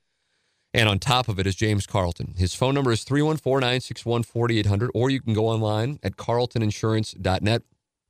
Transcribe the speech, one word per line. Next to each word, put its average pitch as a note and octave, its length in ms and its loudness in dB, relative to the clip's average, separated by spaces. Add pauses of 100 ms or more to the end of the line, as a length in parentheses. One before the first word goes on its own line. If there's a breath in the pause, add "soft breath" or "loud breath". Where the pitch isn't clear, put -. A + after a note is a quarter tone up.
(760)
and A2+ 140 4
on G2 100 2
top B2 300 0
of F#2+ 100 -2
it F#2+ 80 0
is F#2+ 80 0
James G#2+ 320 0
Carlton. - 500 -2
His F2+ 180 0
phone C3 200 0
number C3+ 180 2
is G#2+ 120 0
three C#3+ 180 0
one D#3 140 0
four, C3+ 240 0
nine B2+ 200 0
six - 240 -10
one, A#2 180 0
forty-eight A#2 440 0
hundred, G2+ 280 2
or B2 160 2
you C3+ 100 -2
can A2+ 120 -2
go G#2+ 160 2
online A2 540 0
at G2 140 -4
carltoninsurance A2+ 1040 -2
dot F#2 220 0
net. A2 200 0 (480)